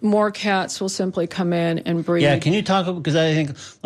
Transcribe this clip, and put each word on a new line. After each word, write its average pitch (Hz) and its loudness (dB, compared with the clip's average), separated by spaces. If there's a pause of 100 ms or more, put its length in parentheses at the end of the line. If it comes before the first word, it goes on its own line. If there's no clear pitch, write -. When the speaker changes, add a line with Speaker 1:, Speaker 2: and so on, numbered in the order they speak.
Speaker 1:
more 208 4
cats 196 -2
will 190 -2
simply 185 -2
come 175 -2
in 170 0
and 170 -2
breed. 175 2
Speaker 2:
Yeah, 143 4
can 151 0
you 208 2
talk 190 0
about, 180 -6
'cause 151 0
I 160 2
think 151 0
a - -10 (320)